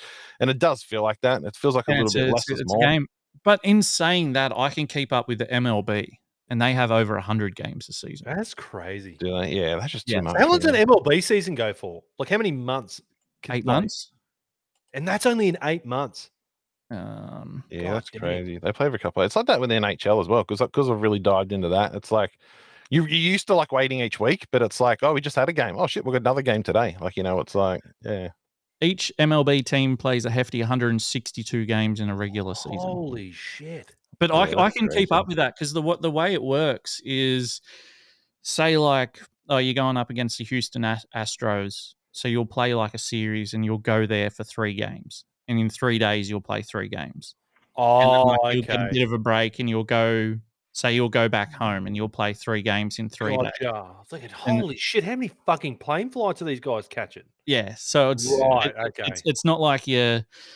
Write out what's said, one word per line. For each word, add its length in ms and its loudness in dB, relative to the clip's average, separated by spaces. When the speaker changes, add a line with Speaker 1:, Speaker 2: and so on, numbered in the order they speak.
Speaker 1:
And 120 2
it 80 -6
does 240 2
feel 180 -4
like 200 0
that. 220 2
It 120 -10
feels 200 2
like 120 0
a 40 0
Speaker 2:
And 100 2
Speaker 1:
little 40 2
Speaker 2:
it's 80 -2
Speaker 1:
bit 160 0
Speaker 2:
a, 40 2
Speaker 1:
less 100 0
Speaker 2:
it's 80 -6
a, 20 -4
Speaker 1:
is 80 -4
Speaker 2:
it's 120 -2
a 40 2
Speaker 1:
more. 100 6
Speaker 2:
game. 200 2
But 200 4
in 180 6
saying 520 0
that, 220 0
I 140 0
can 160 -4
keep 260 -6
up 160 0
with 120 -2
the 120 -6
M 140 2
L 160 2
B, 380 -4
and 120 -2
they 120 2
have 180 2
over 240 4
a 60 -4
hundred 340 -2
games 340 -10
a 40 -14
season. 340 -14
Speaker 3:
That's 260 -8
crazy. 640 -12
Speaker 1:
Do 220 -2
they? 160 -2
Yeah, 220 0
that's 140 -6
just 160 -10
Speaker 2:
Yeah. 120 -2
Speaker 1:
too 60 -2
much, 120 0
Speaker 3:
How 120 6
long 100 4
does 60 0
Speaker 1:
yeah. 40 4
Speaker 3:
an 60 4
M 160 6
L 100 8
B 180 4
season 360 0
go 180 -2
for? 300 -12
Like, 100 -6
how 80 2
many 140 0
months 500 -6
can, 140 -6
Speaker 2:
Eight 100 -4
Speaker 3:
like, 160 2
Speaker 2:
months? 300 -8
Speaker 3:
And 160 -8
that's 200 0
only 200 4
in 140 2
eight 240 -2
months. 460 -6
Speaker 2:
Um, 800 -12
Speaker 1:
Yeah, 140 -8
Speaker 3:
God 100 -2
Speaker 1:
that's 160 -6
Speaker 3:
damn. 120 -14
Speaker 1:
crazy. 360 -4
They 140 -2
play 160 0
every 100 -2
couple. 240 -2
It's 140 2
like 100 2
that 140 4
with 100 0
the 60 2
N 100 2
H 220 -2
L 120 6
as 80 0
well, 160 4
'cause, 200 -2
'cause 160 2
I've 120 0
really 180 2
dived 320 2
into 180 -2
that. 240 2
It's 180 -12
like, 280 0
you, 140 2
you're 60 -4
used 160 0
to, 60 2
like, 180 4
waiting 280 0
each 200 -4
week, 320 2
but 120 4
it's 160 -2
like, 240 2
"Oh, 100 4
we 80 0
just 140 -6
had 120 2
a 60 -2
game. 240 -2
Oh, 80 0
shit, 180 -4
we've 100 -2
got 80 0
another 200 2
game 220 0
today." 360 2
Like, 180 -6
you 40 -2
know, 180 0
it's 140 -6
like, 300 0
yeah. 280 -6
Speaker 2:
Each 380 0
M 120 4
L 120 4
B 180 4
team 340 2
plays 300 0
a 60 -2
hefty 300 0
a 40 0
hundred 240 0
and 120 2
sixty-two 640 -6
games 340 0
in 100 -4
a 60 -4
regular 400 -4
season. 240 -8
Speaker 3:
Holy 520 -8
shit. 640 -16
Speaker 2:
But 140 2
I 140 6
Speaker 1:
Yeah, 20 -
Speaker 2:
c-, 100 -4
I 60 6
Speaker 1:
that's 140 2
Speaker 2:
can 120 2
keep 200 2
Speaker 1:
crazy. 20 -8
Speaker 2:
up 160 4
with 100 -4
that 180 2
'cause 160 -6
the, 120 -2
what, 180 0
the 80 0
way 240 0
it 80 -2
works 640 -2
is, 560 -2
say, 360 2
like, 440 2
oh, 80 2
you're 180 2
going 220 2
up 120 -2
against 300 -4
the 60 -10
Houston 380 -4
Ast-, 220 -2
Astros. 800 -4
So 160 -8
you'll 200 0
play, 260 0
like, 220 -2
a 20 -12
series 560 -4
and 100 -2
you'll 140 0
go 300 0
there 240 0
for 120 -12
three 300 -4
games. 520 -10
And 120 0
in 100 0
three 300 0
days, 280 0
you'll 140 -6
play 220 -6
three 260 -8
games. 460 -12
And 340 6
then, 100 8
Speaker 3:
Oh, 60 6
Speaker 2:
like, 120 0
you'll 80 -2
get 180 -2
a 40 -2
Speaker 3:
okay. 80 -4
Speaker 2:
bit 100 2
of 100 0
a 60 0
break 400 0
and 100 -2
you'll 140 0
go, 520 0
say 220 0
you'll 140 2
go 200 2
back 240 0
home 320 -2
and 100 -6
you'll 140 -4
play 240 -4
three 300 -4
games 340 -2
in 120 -8
three 280 -2
days. 140 -2
Speaker 3:
Gotcha. 80 -2
I 120 -6
was 100 -20
thinking, 220 -14
Speaker 2:
And 120 2
Speaker 3:
"Holy 160 -4
shit, 280 -2
how 80 -6
many 180 -4
fucking 320 -2
plane 320 -4
flights 320 -2
are 40 -6
these 140 -4
guys 280 -4
catching?" 360 -12
Speaker 2:
Yeah, 300 -2
so 340 2
it's, 180 -2
Speaker 3:
Right, 380 4
Speaker 2:
it, 100 -4
it, 120 -4
Speaker 3:
okay. 180 -10
Speaker 2:
it's, 200 -6
it's 200 -2
not 160 2
like 260 2
you're, 380 2